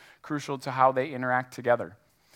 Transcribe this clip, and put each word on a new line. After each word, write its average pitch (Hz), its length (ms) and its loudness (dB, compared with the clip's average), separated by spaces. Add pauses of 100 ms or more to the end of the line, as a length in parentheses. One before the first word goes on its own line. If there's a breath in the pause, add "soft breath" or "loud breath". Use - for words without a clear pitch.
(240 loud breath)
crucial 143 340 -4
to 131 140 -8
how 131 200 6
they 135 200 -2
interact 127 420 -2
together. 117 420 0 (400 loud breath)